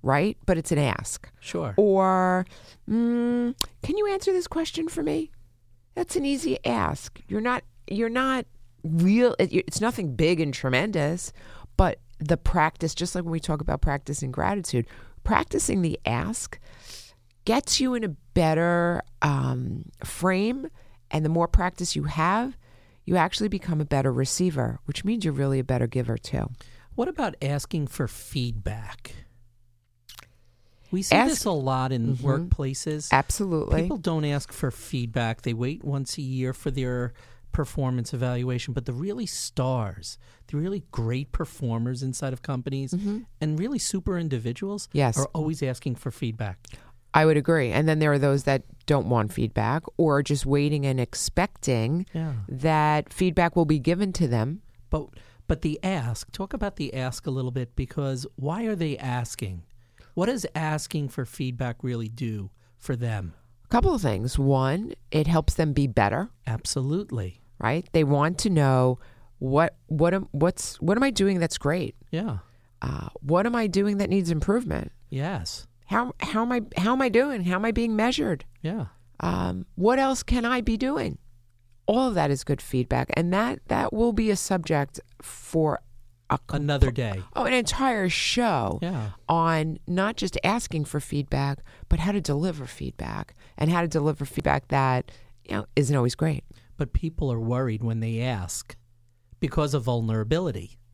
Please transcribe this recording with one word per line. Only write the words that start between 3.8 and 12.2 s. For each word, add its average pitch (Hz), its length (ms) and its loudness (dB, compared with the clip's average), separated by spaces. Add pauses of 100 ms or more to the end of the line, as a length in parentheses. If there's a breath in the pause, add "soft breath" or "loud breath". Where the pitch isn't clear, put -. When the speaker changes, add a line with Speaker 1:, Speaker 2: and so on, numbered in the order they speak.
Speaker 1:
"Can 320 140 -2
you 415 100 2
answer 392 260 0
this 359 140 0
question 330 400 -4
for 339 160 -4
me?" 311 260 -2 (640)
That's - 220 -4
an 302 100 0
easy 277 400 0
ask. - 600 -2
You're 208 140 -2
not, 247 220 -2 (240)
you're 226 220 -2
not 262 380 0 (360)
real, 185 540 6
it, - 160 0
it's - 260 0
nothing 208 360 -2
big 160 260 2
and 147 100 0
tremendous, 139 800 0 (460 loud breath)
but 185 220 4 (180)
the 160 200 0